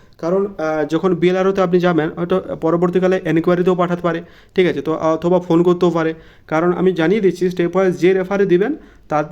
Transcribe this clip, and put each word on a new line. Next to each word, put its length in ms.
কারণ, 280
আহ, 400
যখন 300
বিএলআরওতে 460
আপনি 180
যাবেন, 360
হয়তো 260
পরবর্তীকালে 640
এনকোয়ারিতেও 500
পাঠাতে 260
পারে, 200
ঠিক 120
আছে, 140
তো 120
অথবা 460
ফোন 240
করতেও 260
পারে। 240
কারণ 260
আমি 180
জানিয়ে 300
দিচ্ছি 280
স্টেপ 260
ওয়াইজ 220
যে 160
রেফারি 320
দিবেন 300
তার 220